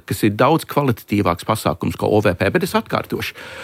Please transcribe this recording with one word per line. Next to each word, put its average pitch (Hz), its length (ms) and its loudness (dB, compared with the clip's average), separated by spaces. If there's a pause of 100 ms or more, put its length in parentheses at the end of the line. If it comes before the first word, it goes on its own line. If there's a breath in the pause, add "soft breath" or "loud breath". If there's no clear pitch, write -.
kas - 180 -4
ir 110 60 4
daudz 127 340 2
kvalitatīvāks 101 800 0
pasākums - 560 -2
kā - 80 0
O 104 140 4
V 90 120 2
P. 95 160 0
Bet 175 140 0
es 170 80 -2
atkārtošu, - 600 -4 (300 loud breath)